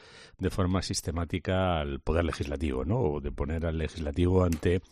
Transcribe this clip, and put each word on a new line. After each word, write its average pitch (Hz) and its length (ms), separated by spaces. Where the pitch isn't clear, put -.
de 92 120
forma 92 320
sistemática 90 960
al 69 200
poder 85 260
legislativo, 71 600
¿no? 110 140
O 76 200
de 69 120
poner 78 340
al 80 120
legislativo 82 640
ante 87 380